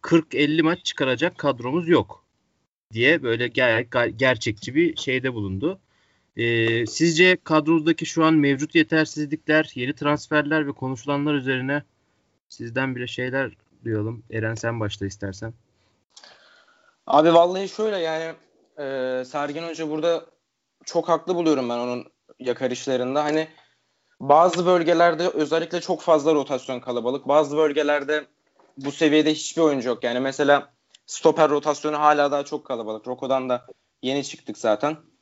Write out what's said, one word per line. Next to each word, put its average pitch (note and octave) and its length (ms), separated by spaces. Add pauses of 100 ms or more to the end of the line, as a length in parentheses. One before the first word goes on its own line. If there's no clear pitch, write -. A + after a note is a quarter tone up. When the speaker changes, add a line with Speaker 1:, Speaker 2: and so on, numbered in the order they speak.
Speaker 1:
"Kırk - 340
elli D3 280
maç E3 220
çıkaracak C3+ 540
kadromuz C#3 500
yok." C#3 360 (680)
diye C3+ 300
böyle A#2+ 240
ger-, A#2+ 420
ger-, A#2+ 200
gerçekçi A#2+ 680
bir D#3+ 220
şeyde C3 380
bulundu. G#2+ 440 (580)
E, A#2 500
sizce E3+ 580
kadromuzdaki D#3 640
şu D#3+ 180
an D#3+ 100
mevcut C#3+ 400
yetersizlikler, D#3 1000
yeni B2+ 180
transferler D3 760
ve C#3 60
konuşulanlar C#3+ 600
üzerine C3+ 480 (680)
sizden B2 480
bile A#2+ 100
şeyler B2+ 440 (340)
duyalım. A2 460
Eren A2 240
sen A#2 260
başla G2+ 260
istersen. G2 460 (1500)
Speaker 2:
Abi D#3 280
vallahi F#3 340
şöyle G#3+ 300
yani, D#3+ 360 (440)
e, B2+ 460
Sergen D3 440
Hoca D#3+ 220
burada D#3+ 360 (580)
çok - 240
haklı E3+ 260
buluyorum D#3 340
ben A#2+ 100
onun B2 280 (320)
yakarışlarında. B2+ 840
Hani D#3 240 (720)
bazı E3 460
bölgelerde E3+ 600
özellikle D#3+ 520
çok E3 220
fazla D#3 320
rotasyon C3 460
kalabalık. B2 480
Bazı D3 280
bölgelerde D3 680 (500)
bu C#3 160
seviyede D#3 380
hiçbir D#3 320
oyuncu C#3 260
yok. A#2 160
Yani A#2+ 160
mesela C#3 520 (340)
stoper D#3 440
rotasyonu D3 480
hala D3 320
daha C#3+ 140
çok C#3+ 220
kalabalık. A2 420
Roko'dan C3 400
da B2 180 (360)
yeni C3+ 220
çıktık - 340
zaten. C3 380 (260)